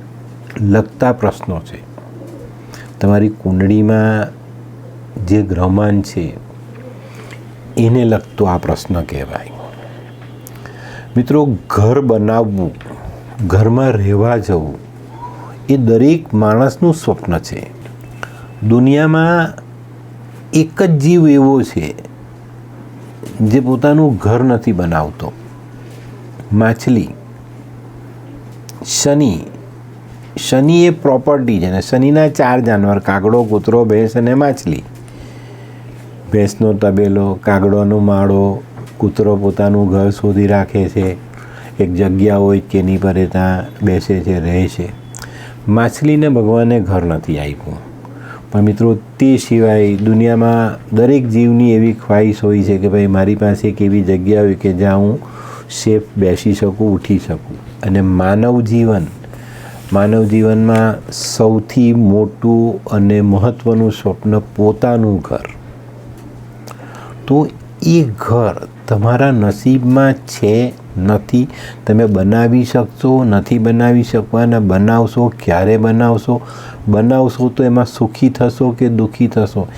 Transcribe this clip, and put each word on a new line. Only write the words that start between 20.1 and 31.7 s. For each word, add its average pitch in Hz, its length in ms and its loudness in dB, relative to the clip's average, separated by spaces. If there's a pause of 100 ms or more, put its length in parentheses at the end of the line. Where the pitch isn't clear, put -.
એક 160 300 2
જ 160 160 2
જીવ 165 280 4
એવો 135 340 4
છે 80 320 -6 (1500)
જે 110 180 2
પોતાનું 135 560 2
ઘર 113 280 0
નથી 120 280 0
બનાવતો, 82 600 -4 (1200)
માછલી. 113 540 0 (1800)
શનિ, 143 540 0 (1120)
શનિ 160 360 4
એ 175 40 4
પ્રોપર્ટી 131 720 0
છે, 87 60 -2
અને 92 160 -2